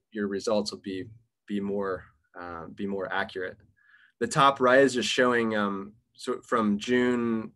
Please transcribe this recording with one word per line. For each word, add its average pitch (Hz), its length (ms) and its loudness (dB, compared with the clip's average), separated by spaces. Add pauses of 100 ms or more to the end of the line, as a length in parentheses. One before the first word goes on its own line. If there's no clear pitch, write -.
(120)
your 104 160 -4
results 104 440 -2
will 92 80 -12
be, 95 260 -8 (400)
be 104 140 -4
more, 98 460 -6 (340)
uh, 85 340 -12
be 101 140 -8
more 95 240 -6
accurate. 95 460 -6 (640)
The 120 80 -2
top 139 320 4
right 127 200 6
is 131 160 6
just 110 140 0
showing, 120 460 2
um, 101 380 -2 (220)
so - 260 -6
from 107 380 2
June, 120 760 0